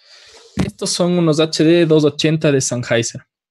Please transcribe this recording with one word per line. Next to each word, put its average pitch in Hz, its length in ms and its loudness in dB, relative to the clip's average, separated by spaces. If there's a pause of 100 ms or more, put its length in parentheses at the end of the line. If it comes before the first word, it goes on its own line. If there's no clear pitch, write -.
(640)
estos 196 280 -8
son 175 220 0
unos 165 260 2
H 160 240 -2
D 170 240 4
dos 156 180 4
ochenta 156 460 0
de 135 100 0
Sennheiser. 123 640 -4 (280)